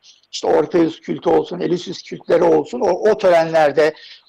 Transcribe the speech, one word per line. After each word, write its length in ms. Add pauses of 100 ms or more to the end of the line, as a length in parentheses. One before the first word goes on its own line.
(320)
işte 160
Orpheus 520
kültü 300
olsun, 300
Eleusis 440
kültleri 400
olsun, 360
o, 100 (220)
o 60
törenlerde 760 (360)